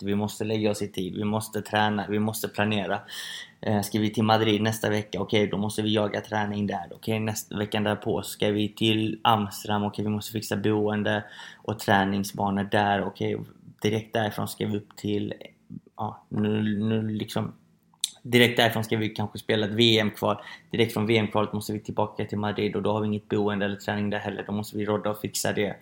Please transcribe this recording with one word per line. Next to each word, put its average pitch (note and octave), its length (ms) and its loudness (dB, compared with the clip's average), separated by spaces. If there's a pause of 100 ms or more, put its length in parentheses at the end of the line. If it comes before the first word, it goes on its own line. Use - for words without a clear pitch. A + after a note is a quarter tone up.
vi G2+ 140 -2
måste G#2 280 -2
lägga G#2+ 280 0
oss G2+ 100 -2
i G#2 60 -4
tid, F#2 280 -6
vi G#2 80 -4
måste G#2+ 380 -2
träna, G#2 480 2
vi G#2 100 0
måste G#2+ 280 -2
planera. G#2 520 0 (640)
Eh, G#2 200 2
ska G#2+ 180 -2
vi G#2+ 140 2
till A2+ 100 2
Madrid A2 380 4
nästa A2 280 0
vecka? G#2 320 -2
Okej, G#2 260 2
då F#2+ 100 -2
måste G#2 240 -2
vi G#2+ 120 0
jaga G#2+ 280 0
träning G#2 460 -2
där. F#2+ 280 -4
Okej, A2 240 -2
nästa G#2+ 380 -4
veckan G#2 260 -2
därpå G#2 380 0
ska - 280 -2
vi G#2 200 0
till A2 540 2
Amsterdam. G#2 600 2
Okej, G#2 220 -2
vi G#2+ 60 0
måste G#2 200 -4
fixa G#2 260 -4
boende G#2 680 0 (400)
och A2 160 -4
träningsbanor G2+ 920 2
där. G2+ 360 4
Okej, G#2+ 300 -4 (440)
direkt A2 320 0
därifrån G#2+ 340 -2
ska G#2+ 200 -4
vi G#2 100 -2
upp - 200 -10
till... G#2 360 -2 (640)
Ja, G#2+ 320 -8
nu, G#2+ 320 0 (180)
nu A2 300 0
liksom, G#2+ 440 -4 (680)
direkt A#2+ 340 6
därifrån A2+ 260 4
ska A2+ 140 0
vi G#2+ 120 0
kanske G#2+ 300 -6
spela G#2+ 260 0
ett G2+ 80 -2
V A2+ 260 6
M-kval. G#2 380 0 (340)
Direkt A2+ 220 2
från G#2+ 120 0
V A2+ 120 4
M-kvalet G#2+ 360 0
måste G#2+ 200 -4
vi G#2+ 60 -4
tillbaka G#2+ 460 -4
till G2+ 120 -6
Madrid, G#2 380 0
och G2+ 60 -2
då G2+ 120 0
har G#2+ 80 0
vi G#2+ 60 -2
inget G#2 220 -4
boende G#2 360 0
eller G2+ 100 -2
träning G#2 340 -2
där G#2 100 -2
heller. G2+ 280 -6
Då G#2 60 -6
måste G#2+ 240 -4
vi G#2 80 -2
rodda G#2 240 0
och G#2 120 -4
fixa G2+ 320 -2
det. G2+ 280 0